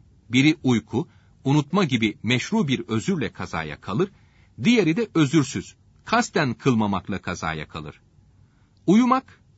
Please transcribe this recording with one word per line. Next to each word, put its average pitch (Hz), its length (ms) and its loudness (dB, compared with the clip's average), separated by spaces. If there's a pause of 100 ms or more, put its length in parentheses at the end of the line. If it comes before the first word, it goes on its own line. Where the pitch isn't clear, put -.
(300)
Biri 135 340 4
uyku, 127 440 0 (360)
unutma 151 400 2
gibi 117 400 0
meşru 139 440 0
bir 127 120 -2
özürle 113 520 -4
kazaya 82 500 -8
kalır, 135 300 -4 (520)
diğeri 185 340 2
de 226 160 -4
özürsüz, 143 600 0 (300)
kasten 180 480 0
kılmamakla 104 680 -2
kazaya 80 460 -6
kalır. 76 340 -14 (840)
Uyumak, 247 540 2 (160)